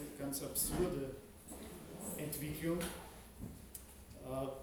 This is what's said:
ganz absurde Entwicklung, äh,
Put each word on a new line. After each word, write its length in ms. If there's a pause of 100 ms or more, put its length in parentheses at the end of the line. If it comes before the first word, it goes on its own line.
(180)
ganz 240
absurde 760 (1000)
Entwicklung, 640
äh, 1700 (160)